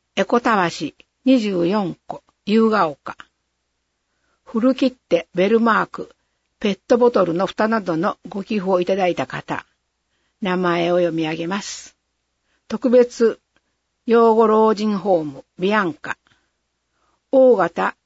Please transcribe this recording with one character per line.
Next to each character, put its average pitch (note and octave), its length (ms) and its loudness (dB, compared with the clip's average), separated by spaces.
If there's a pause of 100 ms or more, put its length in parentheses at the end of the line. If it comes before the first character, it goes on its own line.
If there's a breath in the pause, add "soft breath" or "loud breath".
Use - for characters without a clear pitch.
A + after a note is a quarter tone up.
(140)
エ G3 120 0
コ A#3+ 140 2
た A#3 160 2
わ F3+ 120 2
し D3+ 260 -8 (300)
二 C4 160 4
十 F#3+ 260 -2
四 F#3 300 -2 (100)
個、 - 160 -12 (220)
夕 A3 260 2
ヶ G3 180 0
丘。 - 280 -14 (1300)
古 B3 300 0
切 C4 160 0
手、 - 440 -4
ベ F3+ 140 0
ル A3+ 120 2
マ A3 220 2
ー E3+ 40 -10
ク、 - 280 -16 (460)
ペ G3+ 120 -2
ッ F#3+ 140 -10
ト B3 120 4
ボ A#3+ 120 4
ト G#3 140 2
ル E3+ 80 -2
の F3+ 140 -2
蓋 - 220 -2
な A3 120 -2
ど F3+ 160 -4
の F#3 220 -4 (100)
ご G3 160 -10
寄 G#3+ 140 -6
付 F#3 120 -4
を F#3 120 2
い - 20 -8
た F#3+ 120 -2
だ F#3 120 0
い E3+ 60 -2
た C#3 120 -6
方。 - 380 -10 (800)
名 F3+ 160 -2
前 F3 340 0
を F3 40 2
読 F3 160 0
み D#3+ 140 -4
上 D#3+ 100 -6
げ E3 100 -8
ま G3 160 -6
す。 - 340 -18 (760)
特 A3+ 160 -2
別 A#3+ 500 2 (680)
養 A3+ 280 4
護 A3+ 120 4
老 A3 280 4
人 G#3 220 -2
ホ F#3 240 0
ー D#3 40 -6
ム、 C#3 200 -12 (140)
ビ F#3+ 160 -2
ア G#3+ 80 0
ン E3+ 100 -4
カ。 - 240 -12 (1160)
大 C4 240 6
型 F#3+ 520 -2